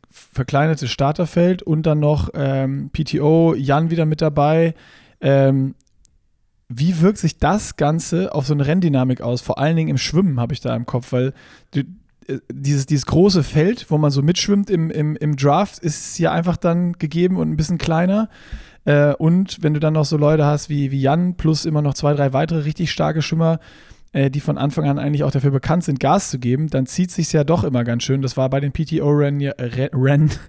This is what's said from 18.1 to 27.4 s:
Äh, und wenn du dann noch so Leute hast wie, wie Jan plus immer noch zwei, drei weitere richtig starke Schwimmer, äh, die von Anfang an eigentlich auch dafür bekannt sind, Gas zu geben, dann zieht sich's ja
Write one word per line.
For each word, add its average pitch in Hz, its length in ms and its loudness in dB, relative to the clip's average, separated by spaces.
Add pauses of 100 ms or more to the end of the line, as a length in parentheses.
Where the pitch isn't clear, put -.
Äh, 147 300 4
und 170 480 0
wenn 151 120 0
du 147 60 -2
dann 156 140 0
noch 156 120 2
so 156 100 -2
Leute 147 300 4
hast 147 240 -2
wie, 143 220 -2
wie 139 80 -2
Jan 170 340 2
plus 156 320 0
immer 151 160 0
noch 143 120 0
zwei, 147 200 0
drei 143 180 0
weitere 156 280 0
richtig 156 300 -4
starke 156 320 -2
Schwimmer, 165 360 0 (580)
äh, 139 140 2
die 143 100 -4
von - 160 -2
Anfang 143 320 2
an 139 100 0
eigentlich 147 260 0
auch 139 60 2
dafür 139 200 2
bekannt 160 340 2
sind, 139 160 -2
Gas 143 300 2
zu 135 80 -6
geben, 131 320 0
dann 135 160 0
zieht 180 240 -2
sich's - 220 -2
ja 151 120 2